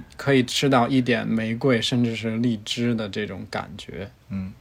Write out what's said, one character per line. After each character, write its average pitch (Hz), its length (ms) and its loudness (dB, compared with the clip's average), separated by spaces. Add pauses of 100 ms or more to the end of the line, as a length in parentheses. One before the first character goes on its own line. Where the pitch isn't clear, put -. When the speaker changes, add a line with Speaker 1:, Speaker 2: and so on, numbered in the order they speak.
(180)
Speaker 1:
可 139 160 2
以 127 100 6
吃 - 240 0
到 123 180 6
一 131 140 4
点 117 260 0
玫 113 280 0
瑰， 120 260 4
甚 120 240 2
至 117 100 0
是 110 220 -4
荔 117 300 0
枝 120 280 0
的 110 140 -4
这 104 180 -4
种 98 240 -10
感 - 280 -6
觉。 - 320 -12 (180)
Speaker 2:
嗯。 95 320 -6